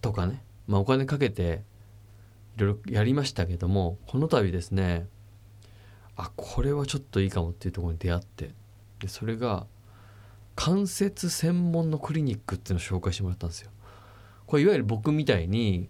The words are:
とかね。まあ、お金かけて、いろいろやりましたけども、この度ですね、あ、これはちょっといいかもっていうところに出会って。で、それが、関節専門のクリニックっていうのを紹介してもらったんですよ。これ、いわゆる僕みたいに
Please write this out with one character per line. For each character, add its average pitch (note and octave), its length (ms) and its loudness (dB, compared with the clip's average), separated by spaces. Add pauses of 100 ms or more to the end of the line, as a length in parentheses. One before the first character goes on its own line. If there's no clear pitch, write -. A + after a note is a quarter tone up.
と A2 100 -2
か F#2 140 0
ね。 B2+ 180 -4 (220)
ま G#2 120 2
あ、 - 40 4
お - 20 2
金 C3+ 220 2
か C#3+ 120 -2
け B2+ 120 2
て、 F2 340 -2 (920)
い - 20 -2
ろ G2+ 120 4
い G#2 40 0 (100)
ろ A#2+ 80 -6
や G#2 80 4
り B2 120 4
ま C#3+ 100 2
し C3+ 80 -4
た F2 140 0
け F2+ 100 -2
ど F2 120 -2
も、 F#2+ 280 2 (100)
こ C3 120 -2
の D#3+ 100 2
度 G#2+ 240 4
で F2+ 80 -2
す - 120 -8
ね、 F#2 360 0 (1080)
あ、 F2+ 200 -10
こ - 240 -6
れ C#3 120 2
は C#3+ 120 0
ち C#3 120 -6
ょ - 20 -4
っ C3+ 40 -8
と - 180 -2
い G2 60 4
い F#2 40 0
か F2 120 -2
も E2 80 -2
っ - 40 -6
て - 120 -10
い F2+ 40 -2
う - 20 -12
と - 80 -6
こ E2+ 80 -2
ろ E2 60 -2
に D#2+ 40 -6
出 F2 140 0
会 F2 60 0
っ - 20 -2
て。 - 300 -12 (500)
で、 G2+ 80 -6
そ - 160 -10
れ A2+ 120 -2
が、 A2+ 300 -2 (920)
関 F#3+ 300 2
節 G3 440 -2
専 E3+ 420 2
門 E3 180 2
の D#3 80 0
ク D3+ 140 -6
リ D#3+ 100 0
ニ A#2+ 140 0
ッ G#2+ 100 -10
ク G2 100 -4
っ - 20 -4
て - 140 -4
い F2+ 40 2
う - 20 0
の - 60 -4
を F#2 160 -2
紹 - 0 -
介 F#2 120 -2
し - 40 -4
て G2+ 60 -4
も F#2 80 -2
ら F2+ 40 -2
っ - 40 -10
た E2+ 80 -6
ん E2 40 -4
で - 60 -12
す - 60 -14
よ。 - 80 -18 (760)
こ D3+ 120 2
れ、 C#3+ 40 6
い E3+ 40 6
わ G#3 60 8
ゆ D#3+ 60 4
る A2+ 60 0
僕 A2 260 0
み D3+ 140 2
た A2+ 140 4
い E2 100 0
に G2 420 2